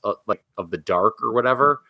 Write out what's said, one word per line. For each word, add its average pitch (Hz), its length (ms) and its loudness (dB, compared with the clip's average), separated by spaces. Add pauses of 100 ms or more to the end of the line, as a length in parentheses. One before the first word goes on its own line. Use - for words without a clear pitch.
uh, 101 80 -2 (140)
like, 104 160 -4 (140)
of 90 140 -8
the 92 60 -6
dark 92 440 0
or 113 120 -4
whatever 127 560 2